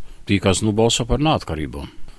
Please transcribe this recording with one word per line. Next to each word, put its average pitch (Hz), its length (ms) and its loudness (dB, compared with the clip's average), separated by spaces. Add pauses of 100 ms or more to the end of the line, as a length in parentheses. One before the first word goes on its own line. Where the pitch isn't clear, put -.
(260)
tī, 101 120 2
kas, 92 220 2
nu, 107 160 0
balso 117 320 2
par 123 160 2
neatkarību. 78 640 -2 (300)